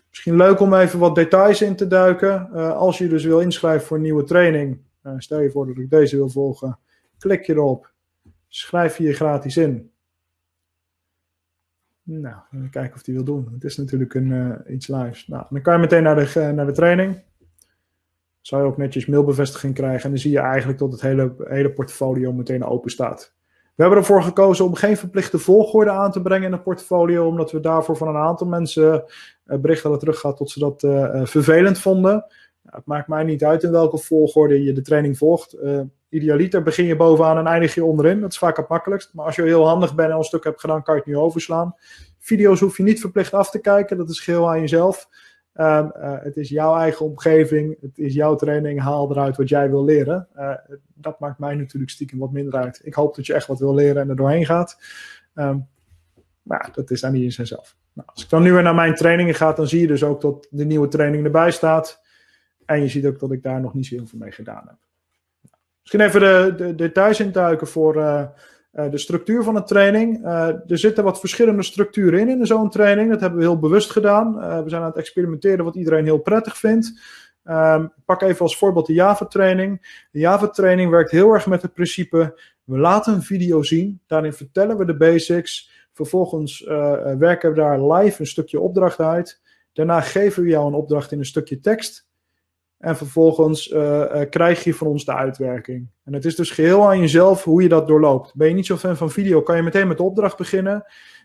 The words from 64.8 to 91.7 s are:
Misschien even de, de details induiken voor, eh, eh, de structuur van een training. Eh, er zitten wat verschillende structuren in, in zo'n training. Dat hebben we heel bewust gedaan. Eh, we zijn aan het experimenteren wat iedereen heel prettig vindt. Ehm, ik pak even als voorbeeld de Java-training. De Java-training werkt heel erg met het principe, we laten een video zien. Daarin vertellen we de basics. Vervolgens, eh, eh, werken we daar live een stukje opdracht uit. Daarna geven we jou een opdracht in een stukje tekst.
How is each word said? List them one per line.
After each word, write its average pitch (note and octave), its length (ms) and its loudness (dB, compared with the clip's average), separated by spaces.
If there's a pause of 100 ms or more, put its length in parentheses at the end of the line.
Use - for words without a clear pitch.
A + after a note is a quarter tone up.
Misschien G#3+ 200 0
even G3+ 180 4
de, F#3+ 340 6 (120)
de E3+ 100 -6
details F#3+ 440 2
induiken F3 480 -2
voor, D#3 340 0
eh, D3 240 -2 (460)
eh, D3 200 -6
de C#3+ 60 -4
structuur F#3+ 460 -4
van G#3+ 120 -2
een G3+ 100 -4
training. G#3+ 600 2
Eh, E3 220 -2
er E3 300 -4
zitten G#3+ 260 2
wat F#3+ 160 -2
verschillende G3+ 440 0
structuren G3 560 0
in, A#3 100 2
in B3+ 160 0
zo'n A3 240 2
training. G#3 400 2
Dat A3 100 0
hebben E3+ 200 -2
we E3 60 2
heel E3+ 140 2
bewust E3+ 320 2
gedaan. G#3+ 500 2
Eh, E3 220 -6
we D#3 60 -12
zijn E3 120 -6
aan E3 60 -6
het D#3+ 100 -10
experimenteren F3 680 -2
wat E3+ 100 -8
iedereen D#3+ 300 0
heel D#3 140 2
prettig A3 380 -2
vindt. A3+ 440 0 (420)
Ehm, D#3+ 400 2
ik - 220 -14
pak F#3 160 0
even F#3+ 180 2
als E3 180 -2
voorbeeld F3 280 2
de D#3+ 80 -2
Java-training. F#3+ 1160 0
De D3 80 -8
Java-training F#3 720 2
werkt E3 200 4
heel G3 220 6
erg G3+ 140 0
met F3+ 140 0
het F3+ 120 -10
principe, E3 680 -2 (220)
we C3 140 -8
laten G#3 360 2
een F#3 80 -2
video F3 420 0
zien. F3+ 440 -2
Daarin D#3 260 -2
vertellen G3+ 440 -4
we F#3+ 80 -2
de E3 120 -2
basics. E3+ 720 0 (220)
Vervolgens, D#3+ 680 -4
eh, D3 480 -2
eh, C3+ 60 -4
werken E3+ 320 2
we D#3 60 0
daar D3 260 2
live F3+ 400 2
een D3 60 -8
stukje - 320 -6
opdracht F#3 400 0
uit. E3+ 420 -4 (320)
Daarna E3 280 0
geven G3 420 -2
we E3+ 60 0
jou D3+ 180 2
een C#3+ 60 -4
opdracht D3 380 -4
in D3 80 -6
een C#3 60 -8
stukje C3+ 340 -8
tekst. - 480 -4 (720)